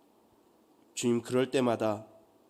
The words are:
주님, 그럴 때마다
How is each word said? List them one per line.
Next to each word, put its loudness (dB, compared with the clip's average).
주님, 0
그럴 0
때마다 0